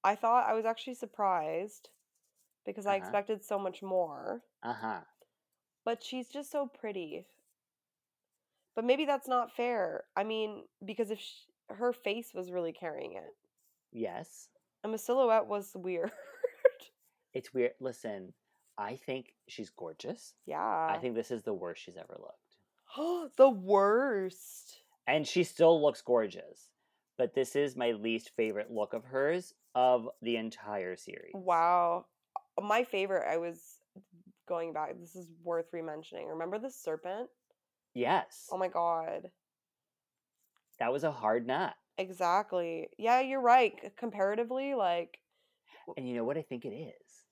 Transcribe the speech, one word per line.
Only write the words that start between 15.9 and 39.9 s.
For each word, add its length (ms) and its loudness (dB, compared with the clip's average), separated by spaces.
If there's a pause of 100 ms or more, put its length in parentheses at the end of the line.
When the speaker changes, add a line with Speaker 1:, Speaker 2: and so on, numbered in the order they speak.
Speaker 1:
<laughs> 60 -18 (1120)
Speaker 2:
It's 180 -8
weird. 260 2
Listen, 540 -8 (460)
I 180 -8
think 380 -8 (140)
she's 200 -12
gorgeous. 680 -12 (120)
I 40 -12
Speaker 1:
Yeah. 480 -2
Speaker 2:
think 160 -4
this 160 -4
is 120 -6
the 100 -4
worst 300 -8
she's 160 -18
ever 200 -16
looked. 380 -20 (400)
Speaker 1:
<gasps> 400 -4
The 140 12
worst. 1300 2 (260)
Speaker 2:
And 220 2
she 160 4
still 360 8
looks 200 4
gorgeous. 680 0 (480)
But 160 0
this 200 2
is 220 2
my 160 2
least 420 -2
favorite 360 -2
look 240 -2
of 100 -6
hers 480 0 (220)
of 340 6 (140)
the 140 0
entire 600 -6
series. 380 -16
Speaker 1:
Wow. 720 2 (540)
My 220 2
favorite, 480 0
I 60 0
was 240 -4 (880)
going 240 -4
back, 260 -6
this 160 -20
is 140 -14 (160)
worth 280 -2
re-mentioning. 560 -10
Remember 300 -6
the 120 -8
serpent? 580 -6 (680)
Speaker 2:
Yes. 560 0
Speaker 1:
Oh 80 -6
my 100 0
god. 640 -2 (1500)